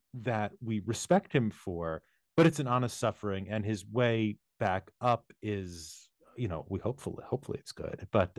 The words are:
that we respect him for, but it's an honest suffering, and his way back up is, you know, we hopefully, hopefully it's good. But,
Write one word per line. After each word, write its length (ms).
that 380
we 240
respect 480
him 160
for, 520
but 80
it's 140
an 80
honest 320
suffering, 500
and 160
his 200
way 520
back 320
up 300
is, 680
you 100
know, 220
we 100
hopefully, 460
hopefully 340
it's 120
good. 400
But, 280